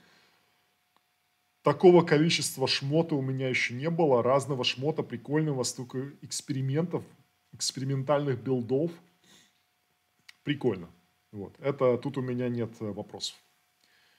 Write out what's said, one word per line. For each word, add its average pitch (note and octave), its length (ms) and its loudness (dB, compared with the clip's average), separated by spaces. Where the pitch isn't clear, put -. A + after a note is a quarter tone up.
Такого E3 400 8
количества D3+ 640 2
шмота D#3+ 480 0
у C3+ 80 0
меня C3 260 -2
ещё B2 260 -2
не C#3+ 160 -2
было, D3 320 4
разного B2 420 2
шмота, D3 380 -2
прикольного, C#3 600 -2
столько C3 480 -6
экспериментов, C#3+ 840 -4
экспериментальных C3+ 920 -2
билдов. C3 480 -2
Прикольно. G#2+ 480 -2
Вот. G2+ 280 -12
Это B2+ 360 2
тут C3+ 220 -6
у - 20 -4
меня B2+ 280 -4
нет, A#2 220 -4
э, G#2+ 100 -6
вопросов. G2 460 -10